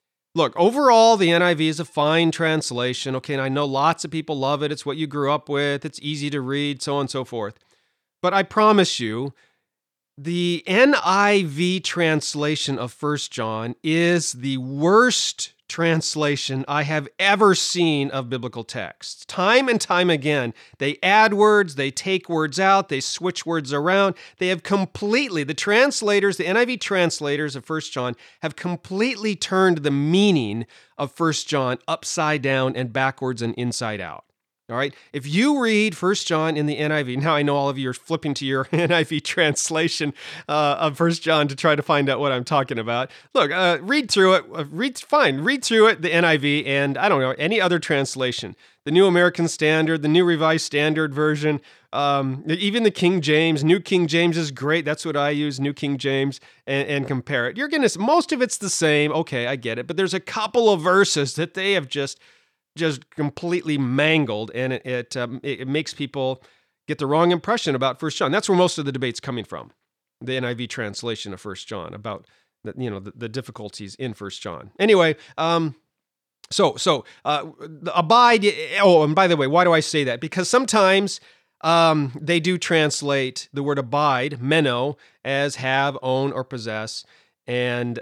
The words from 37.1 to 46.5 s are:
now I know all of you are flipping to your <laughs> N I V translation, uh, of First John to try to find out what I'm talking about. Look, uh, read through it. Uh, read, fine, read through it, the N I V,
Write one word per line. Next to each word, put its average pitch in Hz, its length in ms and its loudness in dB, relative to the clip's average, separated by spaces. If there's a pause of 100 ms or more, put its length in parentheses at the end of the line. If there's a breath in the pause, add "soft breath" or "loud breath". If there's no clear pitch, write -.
now 151 180 0
I 147 80 2
know 143 120 2
all 139 140 0
of 135 80 -4
you 135 140 -4
are - 20 -6
flipping 156 400 -6
to 139 140 -8
your 135 220 -2
<laughs> - 20 -8
N 165 200 2
I 170 120 4
V 147 180 -4
translation, 160 920 -2 (380 loud breath)
uh, 147 300 2
of 147 180 -2
First 170 240 0
John 156 280 2
to 139 60 -10
try 151 200 2
to 143 80 -2
find 143 260 2
out 127 100 0
what 143 120 0
I'm 123 120 -2
talking 135 360 -2
about. 120 320 -4 (240 loud breath)
Look, 160 160 2
uh, 175 300 2
read 247 280 0
through 190 240 6
it. 170 180 2
Uh, 147 200 -6
read, 240 260 -4
fine, 175 440 2
read 247 220 -2
through 220 260 6
it, - 120 0
the 165 100 -2
N 170 140 4
I 156 120 4
V, 143 280 0